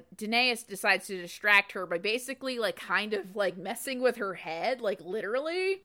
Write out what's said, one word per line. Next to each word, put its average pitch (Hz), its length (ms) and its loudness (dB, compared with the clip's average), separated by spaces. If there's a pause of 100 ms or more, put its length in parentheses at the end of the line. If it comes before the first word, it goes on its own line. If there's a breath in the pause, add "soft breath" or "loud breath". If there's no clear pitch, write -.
(140)
Danaeus 233 540 2
decides 196 400 2
to 202 80 -6
distract 196 560 4
her 190 140 -4
by 170 140 0
basically, 247 600 -4
like, 196 160 0
kind 202 380 0
of, 196 240 -4
like, 185 180 0
messing 214 460 -6
with 247 160 4
her 196 160 -4
head, 175 480 -4
like, 208 180 0
literally. 294 840 -2